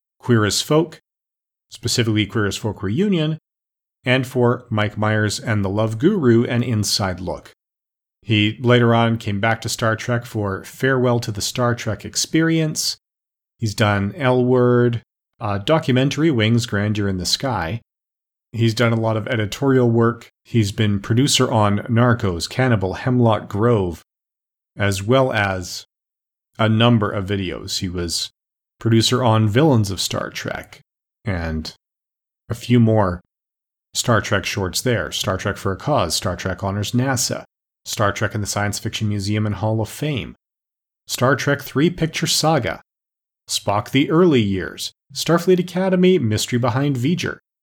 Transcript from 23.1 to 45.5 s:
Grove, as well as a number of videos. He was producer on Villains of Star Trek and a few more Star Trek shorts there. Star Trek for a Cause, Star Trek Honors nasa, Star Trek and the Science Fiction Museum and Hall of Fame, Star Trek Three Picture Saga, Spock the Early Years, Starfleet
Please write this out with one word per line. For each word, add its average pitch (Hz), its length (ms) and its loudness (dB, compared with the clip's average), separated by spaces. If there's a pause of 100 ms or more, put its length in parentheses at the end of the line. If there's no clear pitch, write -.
Grove, 101 560 0 (720)
as 98 260 0
well 131 300 2
as 98 520 -4 (760)
a 110 80 4
number 110 420 4
of 101 160 -6
videos. 90 540 -6
He 98 80 -4
was 87 420 -6 (480)
producer 113 460 2
on 110 240 4
Villains 113 420 4
of 95 100 -6
Star - 300 -6
Trek - 500 -10 (440)
and 82 500 -4 (720)
a 120 60 -6
few 120 240 2
more 107 420 4 (720)
Star 110 260 0
Trek 98 240 0
shorts 92 380 -4
there. 104 280 -2
Star - 280 -4
Trek 101 180 -4
for - 160 -4
a 92 40 -6
Cause, 107 380 0
Star 90 220 -4
Trek 90 260 -6
Honors 101 300 -4
nasa, 123 520 -2 (420)
Star 101 260 0
Trek - 220 -4
and 107 80 -4
the 95 40 -6
Science 101 320 -4
Fiction 110 300 -6
Museum 104 380 -2
and 107 80 -4
Hall 110 260 -2
of 110 80 -4
Fame, 113 480 -6 (720)
Star 131 280 2
Trek 139 280 -2
Three 143 260 0
Picture 165 380 -4
Saga, 147 560 0 (640)
Spock - 440 -2
the 139 180 2
Early 160 320 4
Years, 92 500 -4 (220)
Starfleet 175 440 2